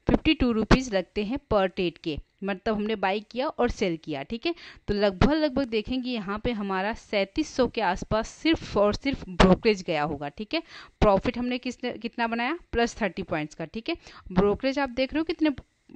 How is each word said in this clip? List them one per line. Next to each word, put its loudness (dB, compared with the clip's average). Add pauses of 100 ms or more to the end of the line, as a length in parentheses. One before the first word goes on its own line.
फिफ्टी 4
टू 2
रुपीज 2
लगते -2
हैं -4 (140)
per 4
trade -4
के, -6 (260)
मतलब -4
हमने -2
बाई 0
किया -6
और 0
सेल -2
किया, -6
ठीक -8
है। -2 (340)
तो 0
लगभग, 4
लगभग 2
देखेंगे -4
यहाँ -6
पे -2
हमारा -2
सैंतीस -4
सौ 0
के -6
आसपास -2
सिर्फ -2
और 4
सिर्फ -4
ब्रोकरेज 6
गया -2
होगा, -4
ठीक -8
है। -2 (380)
प्रॉफिट 4
हमने -2
किसने, -8
कितना -6
बनाया, -4 (140)
प्लस 0
थर्टी -2
पॉइंट्स -4
का, -10
ठीक -10
है। -4 (360)
ब्रोकरेज 2
आप 0
देख -2
रहे 0
हो 0
कितने, 0 (460)